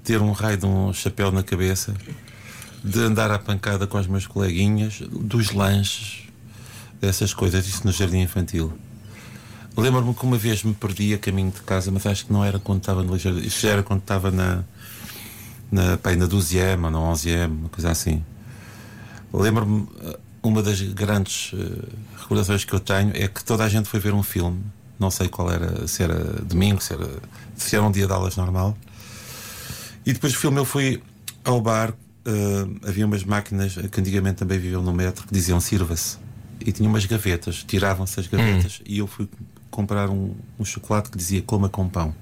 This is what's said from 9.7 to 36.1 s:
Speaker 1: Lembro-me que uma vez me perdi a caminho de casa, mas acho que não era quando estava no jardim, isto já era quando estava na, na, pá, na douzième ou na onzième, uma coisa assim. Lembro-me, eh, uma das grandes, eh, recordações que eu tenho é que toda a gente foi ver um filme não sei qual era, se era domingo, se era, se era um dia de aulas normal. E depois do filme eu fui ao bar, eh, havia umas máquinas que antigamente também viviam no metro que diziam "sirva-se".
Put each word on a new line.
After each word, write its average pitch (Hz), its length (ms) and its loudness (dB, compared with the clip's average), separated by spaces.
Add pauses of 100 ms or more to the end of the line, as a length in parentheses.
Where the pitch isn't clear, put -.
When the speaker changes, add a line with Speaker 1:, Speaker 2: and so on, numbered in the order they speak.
Speaker 1:
Lembro-me 123 380 4
que - 100 -6
uma 127 140 4
vez 107 260 2
me 110 100 2
perdi 104 420 0
a - 20 -2
caminho 95 340 0
de - 100 -10
casa, 95 300 0
mas 95 140 0
acho 101 220 0
que - 40 0
não 101 140 4
era 98 140 2
quando 98 200 0
estava 92 240 0
no 90 140 0
jardim, 90 280 0
isto - 160 -2
já 110 100 4
era 101 120 4
quando 98 180 0
estava 95 300 0
na, 90 320 2 (1080)
na, 90 260 4
pá, 92 180 2
na 87 120 4
douzième 92 580 2
ou 80 60 0
na 80 80 0
onzième, 82 540 2
uma 78 160 -4
coisa 82 200 -2
assim. 80 340 0 (1080)
Lembro-me, 104 540 2 (160)
eh, 82 160 -10 (240)
uma 110 180 4
das 101 200 2
grandes, 98 720 0
eh, - 340 -6 (340)
recordações 101 420 2
que - 100 -6
eu 98 60 4
tenho 101 360 2
é - 120 0
que - 160 -6
toda 110 200 2
a 107 60 4
gente 104 200 2
foi 110 100 0
ver 101 140 0
um 101 100 2
filme 90 380 -2 (380)
não 95 120 2
sei 90 160 0
qual 87 240 -2
era, 85 360 -2
se - 160 -2
era 82 120 2
domingo, 87 680 0
se - 120 -4
era, - 160 -6 (460)
se - 200 -2
era 104 80 6
um 107 80 6
dia 98 160 4
de 95 60 2
aulas 92 240 0
normal. 92 400 2 (1300)
E 139 80 2
depois 139 200 0
do - 60 -2
filme 139 200 4
eu 135 60 2
fui 135 360 0 (420)
ao 123 160 4
bar, 110 340 2 (320)
eh, 101 420 2 (200)
havia 101 180 2
umas 104 180 0
máquinas 98 520 -2
que 101 240 -4
antigamente 95 380 2
também 95 200 0
viviam 90 240 -2
no 90 120 2
metro 90 340 -2
que - 60 -6
diziam 90 260 4
"sirva-se". 85 580 0 (440)